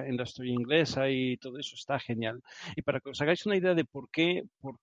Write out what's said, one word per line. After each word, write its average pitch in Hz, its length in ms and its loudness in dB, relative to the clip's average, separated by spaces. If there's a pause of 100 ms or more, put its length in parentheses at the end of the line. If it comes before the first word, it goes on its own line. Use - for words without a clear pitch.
en 131 100 0
la 123 60 0
historia 123 300 -6
inglesa 135 580 2
y 127 280 0
todo 127 200 -12
eso - 160 -10
está 139 240 -2
genial. 113 420 -4 (360)
Y - 60 -4
para 135 180 0
que 139 100 -12
os 127 100 -4
hagáis 160 260 2
una 208 100 4
idea 185 180 4
de 160 100 4
por 135 260 -12
qué, 170 340 2 (160)
por 135 220 -10